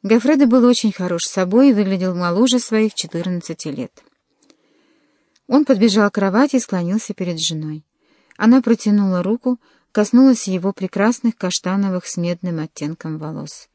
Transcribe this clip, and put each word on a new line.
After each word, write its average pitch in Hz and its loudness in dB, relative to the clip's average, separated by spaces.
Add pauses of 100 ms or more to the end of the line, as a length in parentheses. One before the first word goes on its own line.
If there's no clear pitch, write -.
Гоффредо 247 2
был 240 4
очень 233 2
хорош 180 -4
собой 202 2
и 247 4
выглядел 190 -2
моложе 196 0
своих 220 -2
четырнадцати 170 -8
лет. 139 -10 (1600)
Он 269 2
подбежал 208 2
к - -6
кровати 208 0
и 254 4
склонился 190 -4
перед 175 -6
женой. 156 -6 (540)
Она 240 4
протянула 208 0
руку, 233 -4 (320)
коснулась 240 4
его 185 -4
прекрасных 208 -2
каштановых 185 -4
с - -10
медным 175 -4
оттенком 156 -10
волос. 156 -12